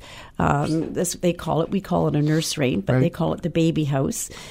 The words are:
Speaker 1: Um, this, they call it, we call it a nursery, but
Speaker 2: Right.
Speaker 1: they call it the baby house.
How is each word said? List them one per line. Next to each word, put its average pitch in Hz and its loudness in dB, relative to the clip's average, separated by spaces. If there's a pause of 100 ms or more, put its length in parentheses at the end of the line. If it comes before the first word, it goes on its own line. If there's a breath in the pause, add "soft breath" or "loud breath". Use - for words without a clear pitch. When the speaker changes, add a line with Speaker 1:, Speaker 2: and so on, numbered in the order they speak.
(380 loud breath)
Speaker 1:
Um, 156 0
this, 175 -2
they 180 0
call 160 -2
it, - -4
we 196 0
call 165 0
it 143 2
a 147 2
nursery, 151 2
but 196 0
Speaker 2:
Right. 127 4
Speaker 1:
they 170 4
call 160 -2
it 156 -6
the 165 -2
baby 160 2
house. 139 -2 (220 loud breath)